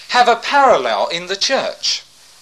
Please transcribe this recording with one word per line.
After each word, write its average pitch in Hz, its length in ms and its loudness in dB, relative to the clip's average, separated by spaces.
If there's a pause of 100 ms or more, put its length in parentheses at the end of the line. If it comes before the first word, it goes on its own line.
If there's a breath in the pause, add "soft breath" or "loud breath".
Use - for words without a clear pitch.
have 247 180 2
a 240 100 2
parallel 139 720 2
in 170 200 -8
the 190 80 -6
church. - 680 -4 (380)